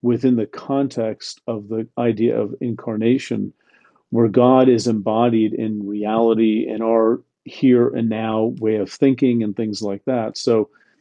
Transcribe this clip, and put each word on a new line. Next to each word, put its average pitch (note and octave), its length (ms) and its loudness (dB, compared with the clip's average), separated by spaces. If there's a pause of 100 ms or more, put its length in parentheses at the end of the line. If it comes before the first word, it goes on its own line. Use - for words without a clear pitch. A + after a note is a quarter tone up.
within B2 360 2
the A2 100 -2
context - 1000 -6
of G#2+ 220 -8
the A2+ 180 -6 (120)
idea A2+ 420 0
of A2 220 -6
incarnation, A2+ 880 -2 (560)
where A2+ 200 2
God B2+ 420 6
is A2+ 160 2
embodied A2 640 0
in G#2+ 340 -6
reality, A2 800 0
in A2 140 -8
our A2+ 400 2 (240)
here B2 440 2
and A2+ 200 -2
now A2 520 -2
way A2 160 0
of G2 160 -4
thinking B2+ 500 2
and G#2 140 -4
things G#2+ 260 -6
like G2 220 -6
that. A#2 320 -4
So A2+ 320 0 (320)